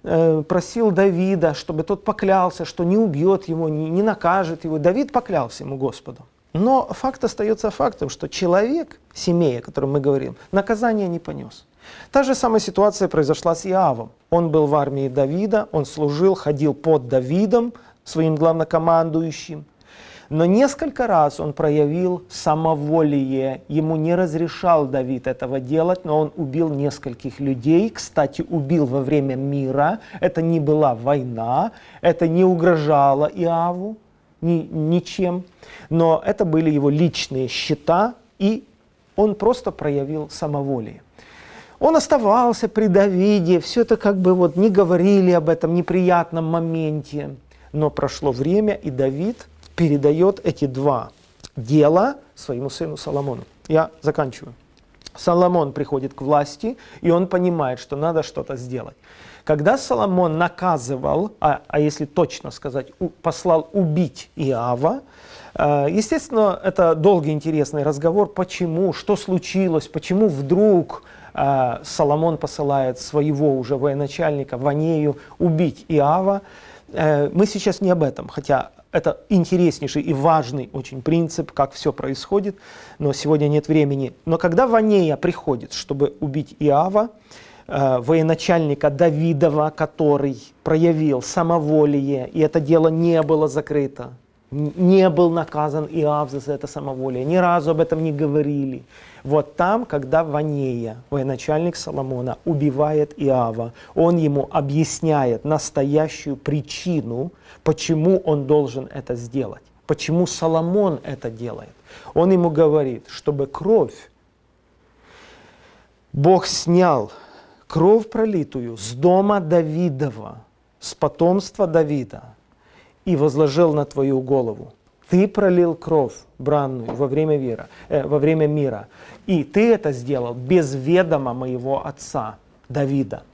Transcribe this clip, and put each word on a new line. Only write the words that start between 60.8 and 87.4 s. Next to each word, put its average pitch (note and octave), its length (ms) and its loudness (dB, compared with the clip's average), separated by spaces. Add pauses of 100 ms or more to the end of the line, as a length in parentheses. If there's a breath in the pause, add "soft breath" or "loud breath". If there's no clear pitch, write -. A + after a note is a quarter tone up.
а, C#3+ 280 0
а - 120 -2
если D3+ 260 0
точно - 440 -4
сказать, B2+ 380 -10 (120)
у-, - 100 -4
послал E3 600 0
убить E3+ 640 -2
Иава, C3+ 640 -2 (520 loud breath)
э, D3 380 2
естественно, G#3+ 720 0
это F3+ 320 2
долгий D#3+ 360 2
интересный D3+ 520 -2
разговор, E3 500 0
почему, F3+ 600 -2
что - 220 -2
случилось, F#3 720 -2
почему G3 400 0
вдруг, F3 760 2 (320 loud breath)
э, C3+ 480 0
Соломон D#3 540 0
посылает C#3 640 -2
своего D3 600 0
уже B2+ 160 -4
военачальника, C#3 800 -4
Ванею, D3 600 0 (200 loud breath)
убить D#3+ 500 0
Иава. F#3 540 2 (500 loud breath)
Э, D3+ 400 0
мы F#3+ 140 4
сейчас G3+ 340 -4
не F#3+ 120 2
об E3+ 100 2
этом, C3+ 260 -2
хотя - 440 -2 (200)
это D#3+ 280 -2 (100)
интереснейший E3+ 720 2
и E3 120 -4
важный C3+ 580 0
очень C3 300 -12
принцип, D#3+ 500 -2
как C3+ 220 -2
всё - 180 -2
происходит, F#3+ 640 -4 (440 loud breath)
но C#3+ 140 0
сегодня D3+ 340 2
нет D3 200 2
времени. C#3+ 460 0 (120)
Но E3 120 0
когда F3+ 280 2
Ванея G#3+ 520 4
приходит, C3 560 -4
чтобы C#3 480 -2
убить D3 380 -6
Иава, F3+ 500 2 (580 loud breath)